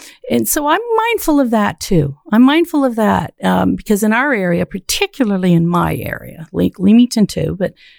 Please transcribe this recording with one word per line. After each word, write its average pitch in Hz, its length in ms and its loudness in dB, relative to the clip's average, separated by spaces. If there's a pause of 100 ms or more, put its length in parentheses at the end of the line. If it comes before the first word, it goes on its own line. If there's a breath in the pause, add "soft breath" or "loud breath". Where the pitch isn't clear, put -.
(300 loud breath)
and 233 180 0
so 294 200 -2
I'm 349 120 0 (160)
mindful 440 440 0
of 240 100 0
that 208 300 0
too. 143 360 0 (140)
I'm 220 120 4
mindful 294 420 2
of 240 100 -2
that, 196 480 -2
um, 185 320 0
because 202 300 -2
in 214 80 2
our 269 200 0
area, 180 340 0
particularly 196 840 -2
in 170 140 4
my 170 300 0
area, - 560 -10
like - 260 -2
Leamington 220 480 4
too, 156 320 -4
but 180 160 -4 (240 soft breath)